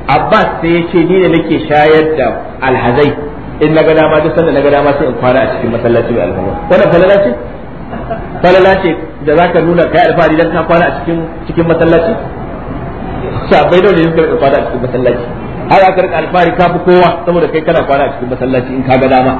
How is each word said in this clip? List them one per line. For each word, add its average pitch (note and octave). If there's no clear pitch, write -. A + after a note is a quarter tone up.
Abbas F3+
sai E3
ya E3+
ce, F3
"Ni E3
ne F3+
nake D#3+
shayar D3+
da C3
alhazai, C3
in D3+
na D#3+
ga D#3+
dama, D#3
duk -
sanda E3
na C#3
ga C#3+
dama C#3+
sai D#3
in B2
kwana B2+
a C3+
cikin -
masallaci A#2
mai A2
alfarma." F#2
Wannan -
falala F#3
ce? G3+
Falala F#3
ce F#3
da D3
za F3
ka F3
nuna E3+
kai D#3
alfahari D#3
dan E3
ka F3
kwana E3
a C#3+
cikin, E3
cikin -
masallaci? E3
Sahabbai D3+
nawa G3+
ne E3
suka E3
rika C#3
kwana C#3
a -
cikin B2
masallaci? B2
Har F#3
aka F#3
rika E3
alfahari E3
ka F3+
fi F3
kowa F3+
saboda E3+
kai D#3
kana D#3+
kwana C#3+
a C3
cikin B2
masallaci B2+
in C3
ka B2+
ga C3
dama. C3